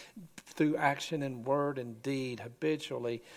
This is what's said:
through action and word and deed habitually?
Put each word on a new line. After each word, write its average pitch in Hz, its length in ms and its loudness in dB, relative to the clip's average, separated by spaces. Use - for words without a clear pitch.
through 151 400 2
action 143 480 2
and 123 200 -4
word 143 320 2
and 120 280 -6
deed 131 340 -2
habitually? 120 840 -2